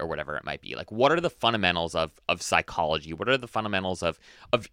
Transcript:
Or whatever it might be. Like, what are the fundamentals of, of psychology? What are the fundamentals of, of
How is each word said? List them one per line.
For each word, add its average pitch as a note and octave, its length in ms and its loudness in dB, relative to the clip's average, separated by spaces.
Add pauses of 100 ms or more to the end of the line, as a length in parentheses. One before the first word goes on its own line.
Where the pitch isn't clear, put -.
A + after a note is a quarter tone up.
Or E2 60 -4
whatever D2+ 280 -6
it - 80 -8
might D2 160 -8
be. - 160 -12
Like, - 160 -10
what B2+ 220 4
are E3+ 80 2
the E3+ 80 -2
fundamentals F2 640 2
of, E2 320 0
of F2+ 140 -2
psychology? D#2+ 720 0
What G2+ 160 -4
are C3+ 80 4
the A#2+ 100 -8
fundamentals G2 560 -2
of, E2 160 -2 (320)
of A#2+ 220 0